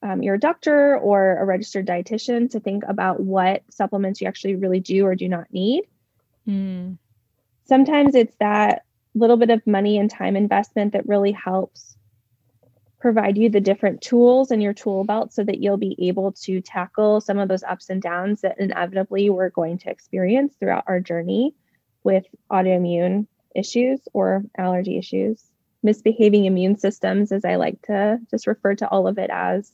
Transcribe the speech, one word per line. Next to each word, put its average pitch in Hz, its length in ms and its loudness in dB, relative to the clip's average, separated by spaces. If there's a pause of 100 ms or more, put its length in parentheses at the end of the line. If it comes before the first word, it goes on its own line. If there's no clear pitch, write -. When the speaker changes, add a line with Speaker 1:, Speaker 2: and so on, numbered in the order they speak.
Speaker 1:
um, 190 180 -4
your 196 160 -2
doctor 294 600 2
or 190 380 2
a - 80 -2
registered 190 420 -4
dietitian 220 640 -4
to 220 80 -4
think 202 280 -6
about 185 320 -2
what 190 520 0
supplements 196 500 -4
you 190 60 -4
actually 196 260 -6
really 185 260 -2
do 190 240 0
or 190 120 2
do 185 120 -6
not 175 240 -6
need. 226 320 -2 (600)
Speaker 2:
Hmm. 190 480 -6 (720)
Speaker 1:
Sometimes 277 500 4
it's 233 240 4
that 208 440 2 (320)
little 226 220 6
bit 233 120 4
of 226 160 4
money 208 320 2
and 202 120 2
time 190 260 -4
investment 202 580 0
that - 140 -2
really 202 240 2
helps - 640 -6 (1040)
provide 214 380 2
you 220 120 4
the 202 120 2
different 196 400 0
tools 247 500 4
in 220 100 0
your 202 120 -2
tool 196 300 -4
belt 214 300 -4
so 208 100 -2
that 202 160 -2
you'll 196 180 0
be 196 180 -4 (120)
able 190 240 -2
to 190 300 -6
tackle 214 600 0
some 202 160 -4
of 196 100 0
those 190 160 -2
ups - 260 -10
and 190 120 -4
downs 185 400 -4
that - 180 -4
inevitably 190 680 -2
we're 185 200 0
going 170 280 -4
to - 120 -10
experience 214 680 -2
throughout 190 280 -2
our 185 120 -2
journey 185 540 -2 (500)
with 190 220 2 (260)
autoimmune 185 760 0 (300)
issues 247 440 -2 (140)
or 190 300 0 (140)
allergy 185 400 -2
issues, 190 460 -4 (400)
misbehaving 214 640 4
immune 190 320 2
systems, 196 540 -2
as 196 140 -2
I 175 100 0
like - 280 -2
to 208 360 0 (120)
just - 160 -4
refer 208 280 0
to 208 140 -6
all 190 180 2
of 202 100 -2
it 190 140 -4
as. 180 420 -4